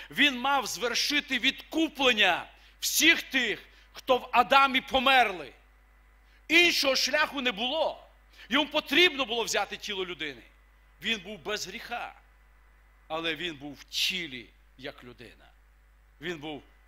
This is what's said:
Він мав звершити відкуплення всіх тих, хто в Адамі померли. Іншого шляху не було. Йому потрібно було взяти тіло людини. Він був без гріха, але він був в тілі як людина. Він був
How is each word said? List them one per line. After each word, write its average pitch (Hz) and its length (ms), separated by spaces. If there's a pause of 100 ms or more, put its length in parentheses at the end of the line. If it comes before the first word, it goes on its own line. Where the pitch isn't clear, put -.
(100)
Він 247 300
мав 269 260
звершити 240 720
відкуплення 240 1120 (300)
всіх - 420
тих, 233 440 (260)
хто - 260
в - 140
Адамі 262 480
померли. 220 720 (960)
Іншого 311 480
шляху 285 440
не 247 120
було. 240 560 (400)
Йому 294 220
потрібно 302 540
було 220 200
взяти 202 320
тіло 190 300
людини. 147 360 (600)
Він 214 180
був 196 180
без 180 280
гріха, 202 540 (880)
але 160 280
він 165 200
був 139 180
в - 100
тілі 139 680 (280)
як 131 260
людина. 117 460 (720)
Він 165 180
був 143 240 (260)